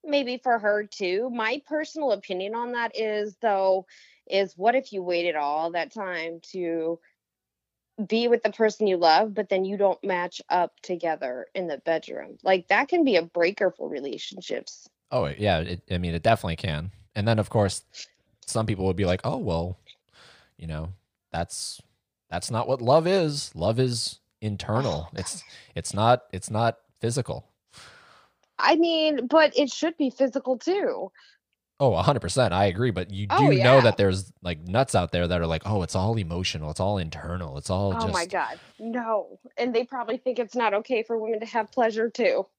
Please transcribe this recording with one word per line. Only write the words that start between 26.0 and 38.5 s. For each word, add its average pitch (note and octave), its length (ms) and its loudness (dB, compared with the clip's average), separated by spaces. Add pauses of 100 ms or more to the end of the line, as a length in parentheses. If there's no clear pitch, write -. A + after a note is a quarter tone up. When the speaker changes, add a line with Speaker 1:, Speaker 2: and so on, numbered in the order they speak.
Speaker 2:
it's - 180 -10
not A2+ 280 0 (240)
physical." A#2+ 460 -4 (1120)
Speaker 1:
I - 140 6
mean, D#4 520 2
but D#4 300 6
it C4+ 140 2
should E4 240 -2
be C#4 140 0
physical B3+ 480 0
too. C#4+ 560 -2 (680)
Speaker 2:
Oh, B2+ 140 4
a E2+ 80 2
hundred C#3 180 2
percent. A2+ 340 0
I G2 120 4
agree. G#2 260 0
But F2+ 180 -4
you G2+ 160 -6
do G2 120 0
Speaker 1:
Oh, C3 80 6
Speaker 2:
know D3 60 6
Speaker 1:
yeah. C3 280 8
Speaker 2:
that A#2 160 6
there's, F#2+ 460 2
like, F2 260 -4
nuts A#2 280 2
out F2 180 2
there F2 160 2
that F2 100 2
are E2+ 80 0
like, D#2+ 180 0
"Oh, G2+ 160 0
it's F2 140 -4
all A2 220 0
emotional. E2+ 520 -4
It's D#2 120 -6
all G2+ 160 0
internal. E2 600 -8
It's - 120 -10
all G2 260 0
Speaker 1:
Oh, - 60 -2
Speaker 2:
just" F3+ 120 -2
Speaker 1:
my F3 120 0
God. E3 340 -6 (180)